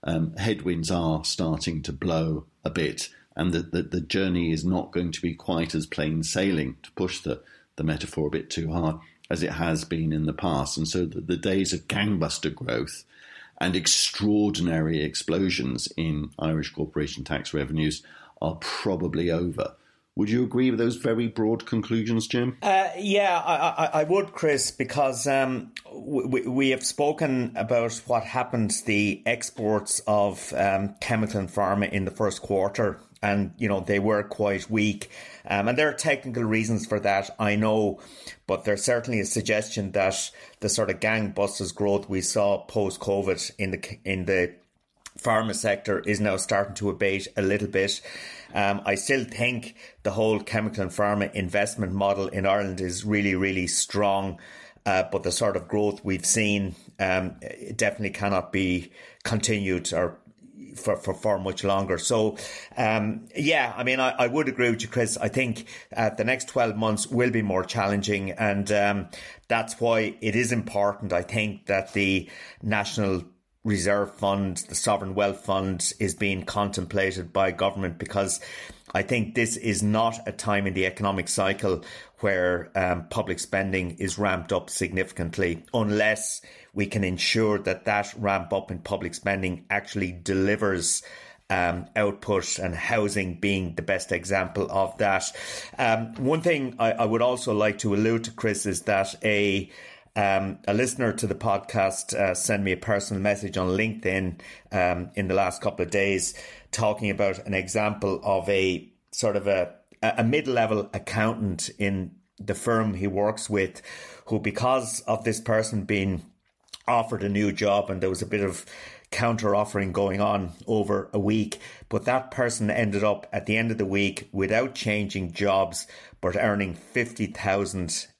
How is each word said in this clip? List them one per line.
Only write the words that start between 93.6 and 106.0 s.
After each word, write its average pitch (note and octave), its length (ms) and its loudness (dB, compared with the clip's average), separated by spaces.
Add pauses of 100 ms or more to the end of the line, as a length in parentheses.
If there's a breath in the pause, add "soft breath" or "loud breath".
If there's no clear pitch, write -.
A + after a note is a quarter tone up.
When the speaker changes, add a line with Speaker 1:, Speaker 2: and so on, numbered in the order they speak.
Speaker 2:
the E2+ 80 -4
best F2+ 300 -2
example F#2 580 -2
of F#2+ 280 0
that. G2 340 2 (460 loud breath)
Um, A2+ 360 2
one C#3+ 260 0
thing D3 380 2
I, A2+ 140 4
I A#2 120 2
would A2+ 180 2
also B2 300 0
like G#2 260 2
to G#2 160 0
allude A2+ 300 4
to, - 80 -8
Chris, - 340 -2
is F#2+ 160 -2
that G2 400 2
a, G2+ 480 4 (460 loud breath)
um, G2 500 2
a G2+ 80 2
listener A#2+ 380 0
to - 140 -4
the F#2+ 80 0
podcast, G2 800 0
uh, F#2 200 2
sent G2+ 280 0
me G2 100 2
a F2+ 40 2
personal G2+ 460 -2
message G2+ 340 0
on F#2 120 2
LinkedIn, F#2+ 720 0 (320 loud breath)
um, F2+ 420 0
in G2 140 0
the F#2 60 2
last F#2+ 280 2
couple F#2+ 220 0
of E2 60 -8
days, G2 440 2 (360 loud breath)